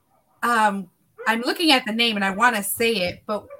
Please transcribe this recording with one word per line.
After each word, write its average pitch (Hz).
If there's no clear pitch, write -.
um, 214
I'm 226
looking 330
at 254
the 208
name 226
and 202
I 196
wanna 214
say 233
it, 180
but 208